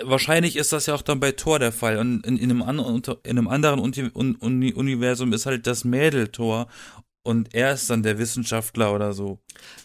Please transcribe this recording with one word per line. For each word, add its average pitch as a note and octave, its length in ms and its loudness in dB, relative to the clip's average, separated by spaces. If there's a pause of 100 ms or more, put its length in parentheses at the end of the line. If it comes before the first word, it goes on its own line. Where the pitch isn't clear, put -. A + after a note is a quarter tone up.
wahrscheinlich D3+ 540 2
ist D3 160 0
das D3+ 140 0
ja D3 80 0
auch C#3+ 80 -4
dann C#3+ 180 0
bei C#3 120 2
Thor D#3 280 2
der A#2+ 100 4
Fall A2+ 280 0
und A#2 280 0
in, B2 100 0
in B2 140 0
einem A#2+ 120 2
an-, C3+ 180 -2
unter, A#2+ 420 -4
in A#2+ 160 -2
einem A#2 80 2
anderen C#3+ 320 2
Unti-, B2+ 340 -2
Un-, C3 240 0
Uni-, B2+ 380 0
Universum B2 580 0
ist A#2 140 -2
halt B2 220 -2
das A#2+ 160 -2
Mädel C3 440 2
Thor A2+ 380 -2 (560)
und A2+ 320 0
er B2+ 200 2
ist C3 160 -6
dann A2+ 120 0
der G#2+ 160 0
Wissenschaftler A2+ 760 -2
oder G#2 200 -2
so. G2 260 -8 (460)